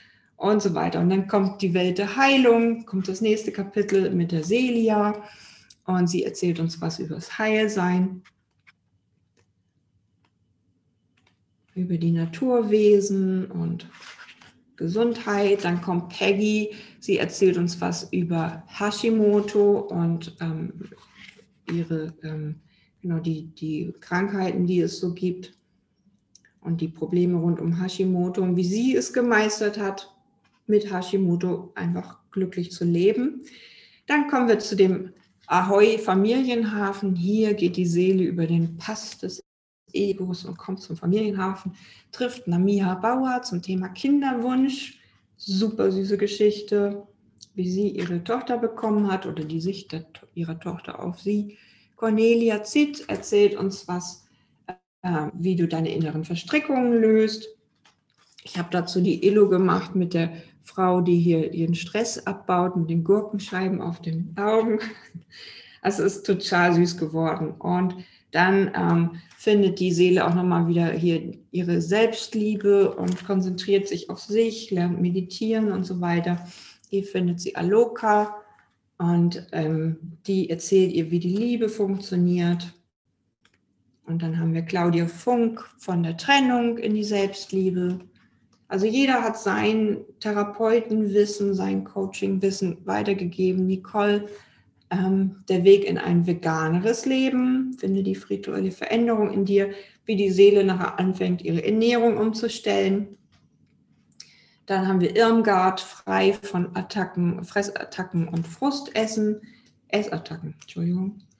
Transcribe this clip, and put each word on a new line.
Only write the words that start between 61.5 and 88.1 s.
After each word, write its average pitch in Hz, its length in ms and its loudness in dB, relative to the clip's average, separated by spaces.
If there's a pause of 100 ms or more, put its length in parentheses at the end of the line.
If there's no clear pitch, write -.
ihren 165 220 0
Stress - 500 -6
abbaut, 185 500 -2
mit 165 140 -2
den 165 140 0
Gurkenscheiben 190 760 -2
auf 170 220 -8
den 165 340 -6
Augen. 214 440 0 (1000)
Es 202 200 -2
ist - 260 -2
total 175 480 2
süß 170 240 4
geworden. 160 540 -2
Und 180 420 -2 (380)
dann, 190 420 4
ähm, 170 360 2 (280)
findet 202 400 2
die 180 140 0
Seele 180 340 4
auch 170 80 2
nochmal 175 320 2
wieder 170 240 2
hier 165 440 -2 (180)
ihre 170 280 0
Selbstliebe 202 1160 2
und 180 280 -4
konzentriert 196 600 0
sich - 240 -8
auf 185 80 -10
sich, 220 540 -2
lernt 175 280 0
meditieren 202 720 -2
und 185 140 -4
so 180 160 -6
weiter. 175 440 -2 (460)
Hier 196 140 -2
findet 180 360 -2
sie 170 140 -8
Aloka 208 800 2 (640)
und, 175 540 2
ähm, 160 460 -2 (280)
die 190 240 0
erzählt 185 420 2
ihr, 160 200 -2
wie 175 80 2
die 180 160 -2
Liebe 233 320 0
funktioniert. 175 1080 0 (1300)
Und 165 180 -4
dann 165 180 -4
haben 165 120 0
wir 165 100 -2
Claudia 170 440 0
Funk 226 580 0 (140)
von 175 240 -2
der 165 140 -2
Trennung 247 600 2
in 214 160 -2
die 208 100 -2
Selbstliebe. 185 960 -2 (680)